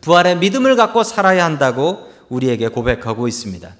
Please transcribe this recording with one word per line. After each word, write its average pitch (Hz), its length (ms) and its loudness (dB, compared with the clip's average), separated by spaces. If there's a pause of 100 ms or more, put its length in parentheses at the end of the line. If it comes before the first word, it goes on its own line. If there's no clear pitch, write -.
부활의 175 360 4
믿음을 254 380 2
갖고 226 260 2
살아야 190 420 2
한다고 143 680 -2 (160)
우리에게 123 400 -2
고백하고 117 600 -4
있습니다. 92 520 -10